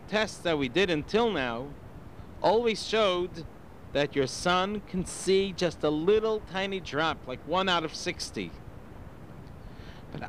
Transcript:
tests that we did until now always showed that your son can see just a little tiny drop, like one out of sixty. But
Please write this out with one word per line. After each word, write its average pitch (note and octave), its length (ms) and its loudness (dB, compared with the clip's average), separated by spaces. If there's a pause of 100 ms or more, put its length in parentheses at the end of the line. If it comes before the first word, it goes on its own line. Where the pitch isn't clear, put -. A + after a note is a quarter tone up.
tests G#3+ 320 0
that E3 200 2
we C#3 100 2
did F3+ 220 4
until G3+ 400 2
now C3 380 -2 (760)
always A3 440 4
showed F3+ 580 2 (480)
that C#3+ 220 2
your C#3 120 4
son F#3 640 2
can F#3 160 -2
see G3 480 2
just E3+ 300 0
a D3+ 80 4
little G#3+ 500 4 (120)
tiny F#3+ 280 -2
drop, D3 360 0 (100)
like B2+ 200 -6
one F#3 220 2
out E3+ 160 4
of D3+ 100 -6
sixty. - 560 -6 (1600)
But - 160 -8